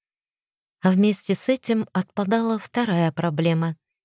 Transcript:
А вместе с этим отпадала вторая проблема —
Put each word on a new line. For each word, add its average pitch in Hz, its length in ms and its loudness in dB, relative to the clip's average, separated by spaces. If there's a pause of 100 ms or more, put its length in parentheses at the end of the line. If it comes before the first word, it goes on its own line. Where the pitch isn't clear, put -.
(800)
А 190 100 2
вместе 196 440 2
с - 140 -2
этим 233 440 -2
отпадала 220 640 -2
вторая 175 540 0
проблема — 165 640 0 (280)